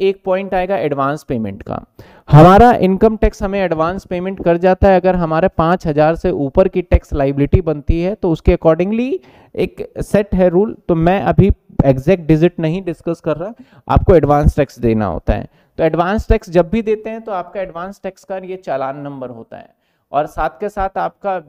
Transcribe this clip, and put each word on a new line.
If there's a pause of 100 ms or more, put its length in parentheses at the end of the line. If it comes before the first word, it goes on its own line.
एक
point
आएगा
advance
payment
का। (480)
हमारा (120)
income
tax
हमें
advance
payment
कर
जाता
है
अगर
हमारे
पाँच
हजार
से
ऊपर
की
tax
liability
बनती
है,
तो
उसके
accordingly (420)
एक (160)
set
है
rule, (120)
तो
मैं
अभी (340)
exact
digit
नहीं
discuss
कर
रहा, (340)
आपको
advance
tax
देना
होता
है। (300)
तो
advance
tax
जब
भी
देते
हैं
तो
आपका
advance
tax
का
ये
चालान
number
होता
है (380)
और
साथ
के
साथ
आपका (100)